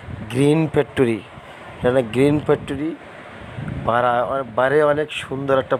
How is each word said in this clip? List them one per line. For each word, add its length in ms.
গ্রিন 380
ফ্যাক্টরি, 520
এখানে 260
গ্রিন 360
ফ্যাক্টরি। 560
বারা-, 580
বাইরে 280
অনেক 280
সুন্দর 480
একটা 200